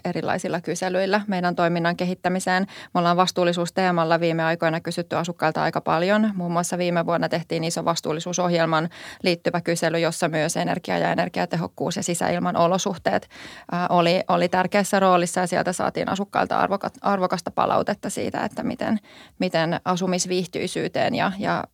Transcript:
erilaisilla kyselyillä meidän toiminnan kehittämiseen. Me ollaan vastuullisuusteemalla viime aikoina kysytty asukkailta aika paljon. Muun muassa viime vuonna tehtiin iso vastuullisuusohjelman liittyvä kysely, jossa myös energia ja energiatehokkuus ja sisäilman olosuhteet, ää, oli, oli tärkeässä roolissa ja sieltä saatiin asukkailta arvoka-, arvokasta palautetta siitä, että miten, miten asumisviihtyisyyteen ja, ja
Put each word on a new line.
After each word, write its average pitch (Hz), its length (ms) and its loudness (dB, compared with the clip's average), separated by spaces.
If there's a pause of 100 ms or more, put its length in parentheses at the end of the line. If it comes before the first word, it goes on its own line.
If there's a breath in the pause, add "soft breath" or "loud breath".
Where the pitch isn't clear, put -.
erilaisilla 170 560 -2
kyselyillä 185 640 0
meidän 180 300 0
toiminnan 170 400 2
kehittämiseen. 185 680 0 (280 loud breath)
Me 180 60 2
ollaan 175 160 4
vastuullisuusteemalla 175 1040 2
viime 165 240 2
aikoina 165 360 0
kysytty 170 360 -4
asukkailta 160 460 0
aika 165 180 0
paljon. 196 540 2
Muun 175 180 -2
muassa 175 260 0
viime 175 280 2
vuonna 165 220 0
tehtiin 165 360 -2
iso 165 200 -4
vastuullisuusohjelman 165 1040 0 (340 loud breath)
liittyvä 175 380 0
kysely, 170 380 0
jossa 170 300 0
myös 160 280 0
energia 175 420 -2
ja 170 140 2
energiatehokkuus 175 840 -2
ja - 60 -4
sisäilman 175 540 -2
olosuhteet, 175 720 0 (440 loud breath)
ää, 175 160 -2
oli, 175 400 4
oli 175 200 2
tärkeässä 190 520 2
roolissa 180 400 4
ja 180 60 2
sieltä 175 260 0
saatiin - 360 -2
asukkailta 196 500 0
arvoka-, 190 320 0 (100)
arvokasta 185 500 -2
palautetta - 600 0
siitä, - 340 -4
että - 180 -8
miten, - 360 -2 (400 soft breath)
miten 170 460 0
asumisviihtyisyyteen 180 1300 -2
ja, - 240 0
ja - 360 -2